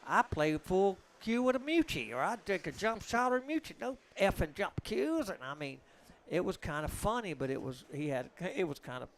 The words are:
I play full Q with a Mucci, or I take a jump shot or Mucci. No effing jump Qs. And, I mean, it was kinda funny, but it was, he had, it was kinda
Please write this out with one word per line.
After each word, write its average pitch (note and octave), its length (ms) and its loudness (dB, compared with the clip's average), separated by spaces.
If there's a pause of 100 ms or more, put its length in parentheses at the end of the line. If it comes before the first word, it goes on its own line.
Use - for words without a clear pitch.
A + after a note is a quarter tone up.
I F#3 160 6
play D#3 360 2
full F#3+ 400 4 (220)
Q A#3 220 2
with B3+ 140 4
a - 40 2
Mucci, C#4+ 520 0
or B2 80 -2
I F#3 240 0
take F#3+ 220 -2
a D#3+ 60 -4
jump G#3+ 300 -2
shot B3 300 2
or B3+ 80 2
Mucci. D4 400 -4
No B3 180 -4 (200)
effing F#3+ 360 2
jump - 300 -4
Qs. C4+ 440 0
And, F#3 140 -8
I C3 120 -6
mean, C#3+ 240 -8 (500)
it F3 160 2
was F#3 120 -2
kinda D3+ 320 -4
funny, G#3+ 460 -2
but C3+ 160 -2
it C3+ 100 -2
was, C3 320 -8
he D3 160 -4
had, B2+ 220 -2 (260)
it F#3 100 2
was C#3+ 120 -4
kinda B2+ 400 -10